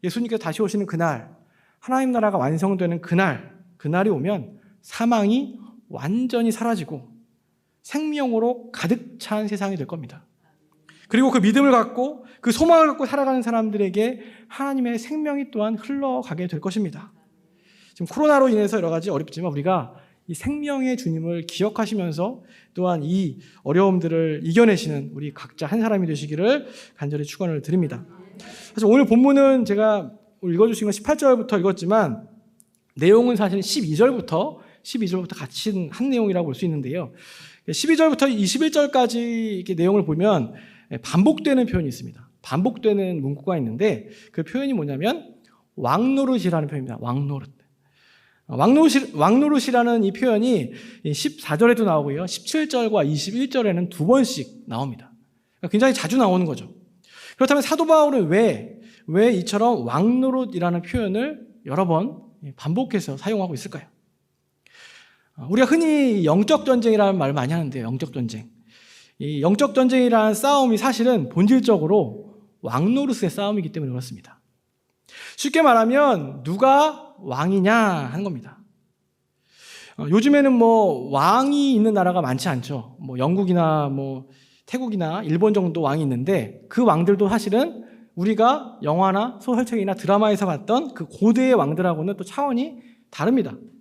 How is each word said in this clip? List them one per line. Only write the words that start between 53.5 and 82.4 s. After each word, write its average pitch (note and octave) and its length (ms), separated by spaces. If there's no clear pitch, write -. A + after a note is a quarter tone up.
절에는 F#3+ 380
두 D3+ 180
번씩 A#3 600
나옵니다. A#2+ 460
그러니까 F3 120
굉장히 B3 240
자주 A#3 240
나오는 F#3 260
거죠. - 300
그렇다면 C4+ 260
사도 D#4+ 240
바울은 D4 400
왜, E3 540
왜 G#3 260
이처럼 G3+ 540
왕노릇이라는 G3 960
표현을 A#3 640
여러 D#3+ 220
번 F3 340
반복해서 F3+ 600
사용하고 F#3 380
있을까요? C#3+ 300
어, C3+ 120
우리가 A#3 180
흔히 C#4+ 580
영적 G#3 420
전쟁이라는 A3 500
말을 C#3+ 160
많이 C#3+ 200
하는데요. C#3 320
영적 B2 280
전쟁. A2 380
이 C#3+ 220
영적 G3+ 340
전쟁이라는 B3 600
싸움이 C4 420
사실은 A3+ 520
본질적으로 G3 1080
왕노릇의 G3+ 720
싸움이기 G3+ 420
때문에 D3 180
그렇습니다. A#2+ 500
쉽게 D#4+ 260
말하면 A3+ 800
누가 C4+ 760
왕이냐 F3+ 560
하는 F3 500
겁니다. D#3 340
어, D3+ 120
요즘에는 C4+ 440
뭐 G#3+ 580
왕이 C4 640
있는 A3 200
나라가 F3+ 260
많지 C3 280